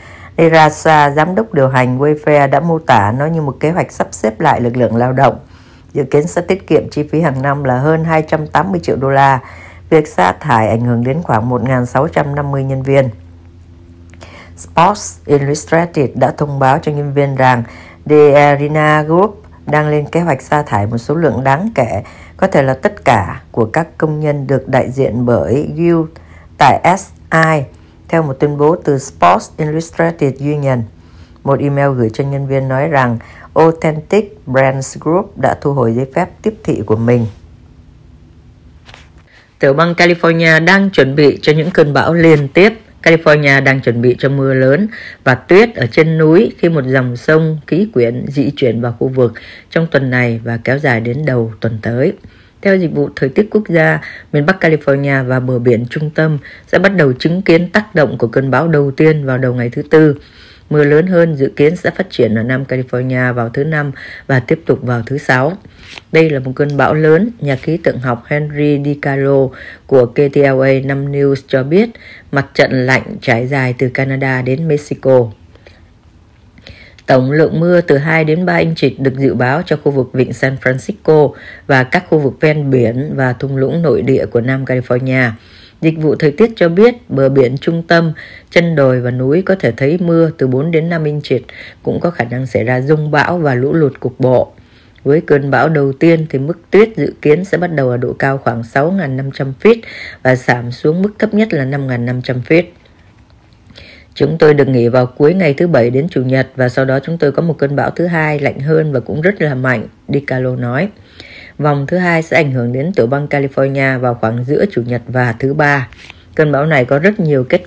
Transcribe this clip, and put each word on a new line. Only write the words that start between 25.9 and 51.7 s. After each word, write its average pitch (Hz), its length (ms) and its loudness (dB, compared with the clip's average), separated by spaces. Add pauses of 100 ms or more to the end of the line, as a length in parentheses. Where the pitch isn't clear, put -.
tại 156 400 4
S - 100 -10 (240)
I, 160 300 2 (460)
theo 165 140 0
một 135 180 -4
tuyên 147 180 0
bố 151 260 2
từ 143 140 0
Sports 180 580 0
Illustrated 160 840 -2
ghi 147 180 -4
nhận. 135 260 -2 (640)
Một 135 160 0
email 139 320 0
gửi 120 180 0
cho 139 140 -4
nhân 139 220 -6
viên 135 220 -2
nói 131 200 -2
rằng 123 300 0 (360)
Authentic 160 920 0
Brands 135 540 0
Group 170 380 -2
đã 135 220 0
thu 143 120 -2
hồi 117 220 0
giấy 131 200 -2
phép - 140 -2 (140)
tiếp 220 120 -4 (100)
thị - 220 -4
của 107 100 0
mình. 117 300 0 (2250)
Tiểu 139 160 2
bang 170 180 2
California 165 720 2
đang 196 260 2
chuẩn 139 260 2
bị 147 260 4
cho 156 100 2
những 156 180 0
cơn 151 220 4
bão 135 220 0
liên 160 340 4
tiếp. 196 240 4 (300)
California 151 600 2
đang 135 160 0
chuẩn 120 220 -2
bị 123 160 2
cho 143 100 -2
mưa 135 260 0
lớn 135 340 2 (360)
và 127 100 4
tuyết 220 400 4
ở - 120 -4
trên 160 320 0
núi 160 400 4
khi 175 100 0
một 156 180 0
dòng 127 300 0
sông 156 500 0
khí 202 280 0
quyển 120 340 0
di 139 280 -2
chuyển 117 240 -2
vào 117 180 -4
khu 135 100 -2
vực 127 240 0 (380)
trong 165 200 0
tuần 135 200 0
này 120 340 0
và 117 200 -4
kéo 131 140 -2
dài 127 220 0
đến 123 260 -4
đầu 120 340 -2
tuần 113 220 -4